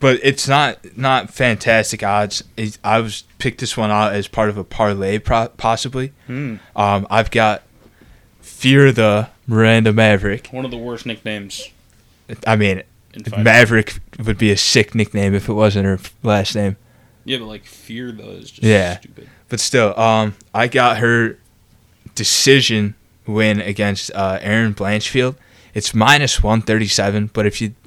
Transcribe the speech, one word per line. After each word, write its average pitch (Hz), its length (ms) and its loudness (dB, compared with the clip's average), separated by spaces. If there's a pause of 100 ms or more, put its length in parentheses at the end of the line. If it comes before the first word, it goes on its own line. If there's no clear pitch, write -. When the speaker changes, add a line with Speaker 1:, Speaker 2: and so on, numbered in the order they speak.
Speaker 1:
But 131 220 2
it's 135 240 0
not, 135 500 -2
not 127 340 -2
fantastic 113 720 0
odds. 104 400 -2 (140)
It, 107 260 -6
I 107 160 2
was 113 240 -8 (160)
picked - 220 -6
this - 160 -8
one 110 140 -2
out 104 220 0
as 101 140 -6
part 107 220 -2
of 104 80 -6
a 98 60 -6
parlay, 101 560 -2
pro-, 117 360 -2
possibly. 127 540 -4 (180)
Speaker 2:
Hmm. 127 300 -10 (180)
Speaker 1:
Um, 101 340 0
I've 110 220 0
got 110 320 0 (800)
Fear 135 500 4
the 110 380 2 (180)
Miranda 113 460 4
Maverick. 104 580 2
Speaker 2:
One 127 140 -10
of 127 60 -10
the 120 60 -10
worst 117 280 -10
nicknames. 107 640 -12 (760)
Speaker 1:
I 113 100 4
mean, 98 280 0 (320)
Speaker 2:
in 107 80 -16
fighting. 104 200 -4
Speaker 1:
Maverick 113 560 4 (240)
would 107 140 -2
be 107 140 2
a 98 60 0
sick - 380 0
nickname 101 380 0
if 95 160 -2
it 110 40 -2
wasn't 104 320 2
her 98 100 2
f-, - 180 -10 (100)
last 104 320 0
name. 101 220 -2 (460)
Speaker 2:
Yeah, 127 160 -6
but, 113 60 -16
like, 107 200 -18
Fear, 120 480 -14
though, 101 180 -18
is 92 200 -20
just - 120 -10
Speaker 1:
Yeah. 98 360 2
Speaker 2:
stupid. - 300 -20 (200)
Speaker 1:
But 120 100 -6
still, 107 400 0
um, 110 360 2 (180)
I 117 140 0
got 120 320 2
her 117 380 0 (760)
decision 113 800 2 (300)
win 107 360 0
against, 101 520 -4
uh, 95 280 -2
Erin 110 340 0
Blanchfield. 107 600 -2 (380)
It's - 200 -6
minus 131 480 2
one 110 200 2
thirty-seven, 107 720 0
but 107 120 0
if 101 160 -2
you 107 120 -6 (140)